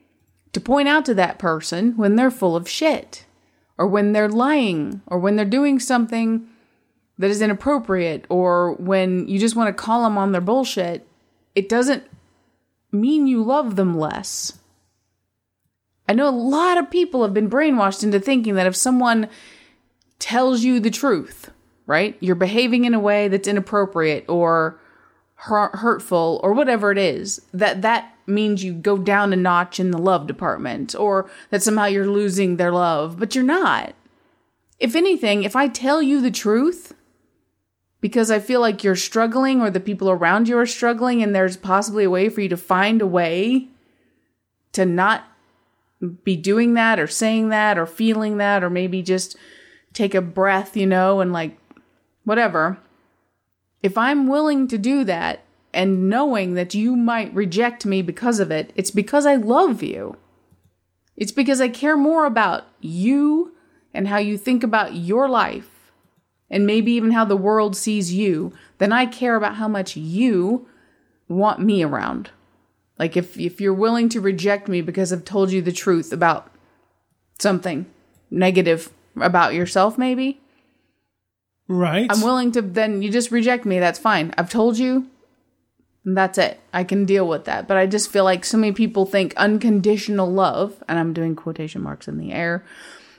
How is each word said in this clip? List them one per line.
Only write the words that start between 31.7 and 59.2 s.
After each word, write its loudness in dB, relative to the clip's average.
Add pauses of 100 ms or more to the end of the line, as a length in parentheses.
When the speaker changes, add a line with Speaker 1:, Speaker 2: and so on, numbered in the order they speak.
Speaker 1:
you're 0
losing 0
their 0
love, 0
but -4
you're 0
not. 0 (840)
If 0
anything, 2
if -4
I 2
tell 0
you 2
the 2
truth, -2 (1080)
because 0
I 2
feel 0
like 0
you're 2
struggling 0
or 0
the -2
people -2
around 2
you 2
are 4
struggling, 0
and 0
there's 0
possibly 0
a 2
way 2
for -4
you -2
to -2
find 2
a 0
way 0 (1080)
to 0
not 0 (1000)
be 0
doing 2
that 2
or -2
saying 0
that 2
or -2
feeling -2
that, 0
or -2
maybe -2
just -4 (580)
take -2
a 2
breath, -2
you 0
know, 2
and, 0
like, -6 (680)
whatever. 0 (1040)
If -2
I'm 2
willing 2
to -4
do 0
that, -4 (320)
and 2
knowing 0
that -4
you 0
might -2
reject -2
me 0
because -2
of 0
it, -4
it's -4
because 0